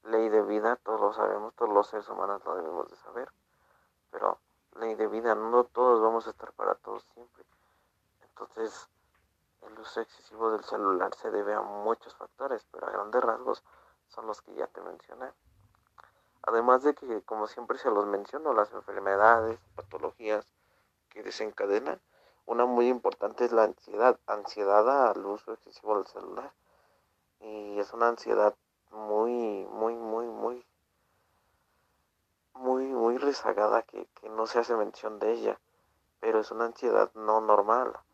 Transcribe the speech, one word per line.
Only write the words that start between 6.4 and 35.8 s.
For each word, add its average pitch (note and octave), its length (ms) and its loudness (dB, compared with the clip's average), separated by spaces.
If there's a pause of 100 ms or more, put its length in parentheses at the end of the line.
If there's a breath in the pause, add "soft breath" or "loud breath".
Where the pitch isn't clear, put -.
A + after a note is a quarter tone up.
para G2 240 -2
todos - 280 -14 (100)
siempre. - 320 -20 (760)
Entonces, - 680 -10 (720)
el G#2+ 180 -20
uso A2 220 -8
excesivo A2 500 -4
del G#2+ 140 -2
celular G2 500 0
se A2 160 -6
debe G#2 220 0
a G#2 80 0
muchos G#2 540 -4
factores, - 540 -8
pero - 180 -10
a - 40 -6
grandes G#2+ 320 -2
rasgos A#2 400 -4 (460 soft breath)
son A2+ 180 -14
los G#2 140 -10
que - 120 -20
ya - 140 -8
te F2+ 140 -18
mencioné. A#2+ 500 -16 (1120 soft breath)
Además B2 400 4
de D3 100 4
que, A#2+ 300 -6
como G#2+ 240 -6
siempre A#2+ 320 -6
se C3 100 0
los G#2 160 2
menciono, A2 480 -4
las G#2+ 200 2
enfermedades, G#2 840 4 (160)
patologías G#2 680 -6 (640)
que G#2 140 -18
desencadenan, G#2 760 -2 (460 soft breath)
una A#2+ 200 2
muy A#2+ 240 4
importante B2 560 0
es A#2 60 -2
la A2+ 120 6
ansiedad, A2 640 2
ansiedad G#2+ 840 4
al G2 160 -2
uso G#2+ 280 -8
excesivo - 420 -6
del F#2+ 100 -2
celular. F#2+ 480 -14 (840)
Y G#2 400 -10
es G2+ 140 -6
una A#2 160 2
ansiedad G#2+ 460 2 (360)
muy, G#2+ 800 -2
muy, A2 240 -4
muy, A#2 320 -6
muy, A#2 380 -8 (1900)
muy, C3 320 0
muy B2 320 0
rezagada A2 640 2
que, F#2+ 260 -14 (140)
que G#2+ 80 -14
no A2 160 -2
se A#2+ 140 0
hace A#2 160 0
mención G#2+ 420 -6
de G#2+ 160 0
ella, A2 260 -4 (600)